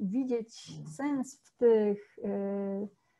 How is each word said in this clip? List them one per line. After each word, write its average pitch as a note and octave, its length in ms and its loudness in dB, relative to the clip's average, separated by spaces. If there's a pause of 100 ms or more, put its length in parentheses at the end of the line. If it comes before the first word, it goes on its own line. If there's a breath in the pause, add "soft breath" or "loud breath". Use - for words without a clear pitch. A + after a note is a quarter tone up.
widzieć A3+ 720 -2 (240)
sens C#4 480 -4
w - 120 -20
tych, G#3+ 680 4
e, G3+ 640 -4 (340)